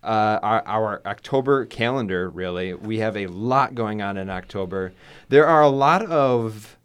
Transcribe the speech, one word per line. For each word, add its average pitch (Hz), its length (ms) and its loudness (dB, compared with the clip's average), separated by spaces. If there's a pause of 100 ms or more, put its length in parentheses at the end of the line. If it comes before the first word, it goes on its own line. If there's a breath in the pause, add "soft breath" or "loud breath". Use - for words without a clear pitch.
uh, 107 400 0
our, 110 240 0
our 107 380 -2
October 135 600 0
calendar, 107 640 -2
really. 90 440 -6
We 107 260 -6
have 110 160 -2
a 101 120 -6
lot 123 480 -2
going 107 260 -4
on 101 160 -6
in 95 120 -8
October. 92 640 -8 (380 loud breath)
There 147 180 8
are 160 140 6
a 147 80 8
lot 147 380 2
of 120 760 0